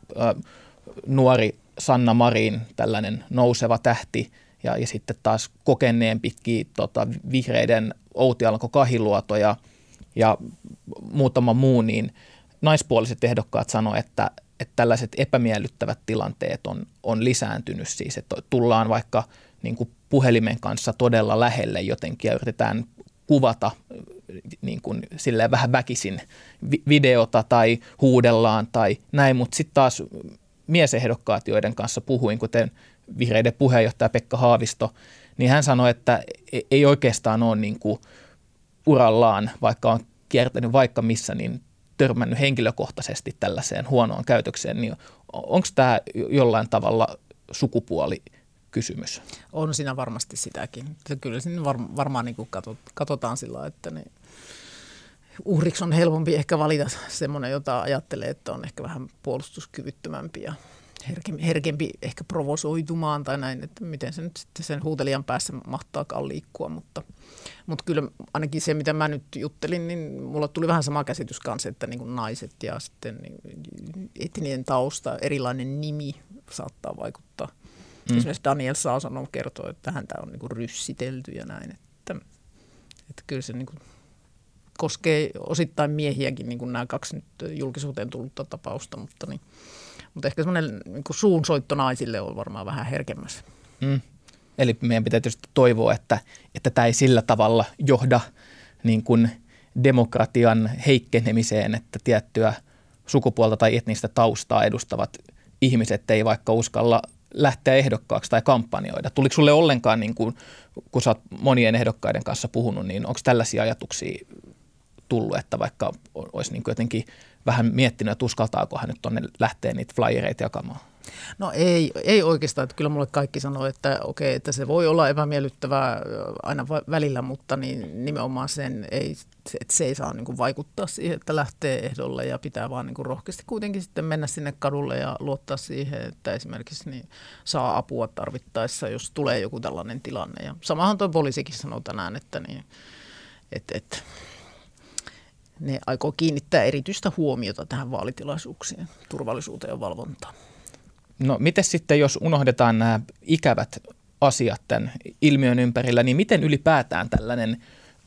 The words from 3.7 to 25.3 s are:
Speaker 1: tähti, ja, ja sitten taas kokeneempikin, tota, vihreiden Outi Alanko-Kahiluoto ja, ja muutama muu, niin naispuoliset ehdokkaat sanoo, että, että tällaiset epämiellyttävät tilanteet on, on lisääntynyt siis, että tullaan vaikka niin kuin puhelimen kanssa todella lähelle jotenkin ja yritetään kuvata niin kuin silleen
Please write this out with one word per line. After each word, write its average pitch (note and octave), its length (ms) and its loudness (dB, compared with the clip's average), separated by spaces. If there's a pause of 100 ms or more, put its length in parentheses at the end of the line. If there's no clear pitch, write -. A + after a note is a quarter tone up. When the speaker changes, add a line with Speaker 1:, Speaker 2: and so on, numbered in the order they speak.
Speaker 1:
tähti, - 540 -2 (300)
ja, A#2 140 -2
ja A#2 100 -2
sitten - 360 -8
taas A2 280 0 (140)
kokeneempikin, A#2 1000 2 (100)
tota, A2 300 -2 (240)
vihreiden A#2 640 2 (200)
Outi A#2+ 320 4
Alanko-Kahiluoto A2 880 2
ja, G#2 200 4 (580)
ja A2 240 4 (760)
muutama B2+ 420 4
muu, B2+ 280 6
niin A2 320 -2 (460)
naispuoliset B2+ 640 2
ehdokkaat A2 460 0
sanoo, G#2+ 240 0
että, G#2 360 -2 (300)
että - 160 -12
tällaiset A#2 400 2
epämiellyttävät A2+ 920 0
tilanteet - 600 -4
on, F#2+ 200 -8 (160)
on A2+ 220 -2
lisääntynyt A2 640 -2
siis, - 300 -8
että - 180 -8 (140)
tullaan A#2 380 4
vaikka A2 360 0 (380)
niin A2+ 140 -6
kuin A#2 140 -6 (180)
puhelimen A#2 520 4
kanssa G#2+ 320 -2
todella A2 480 4
lähelle A#2 400 0
jotenkin A2 480 -4
ja A2+ 60 2
yritetään A2+ 500 -2 (420)
kuvata B2+ 440 4 (920)
niin - 200 -6
kuin A#2 200 -6 (140)
silleen A#2 340 0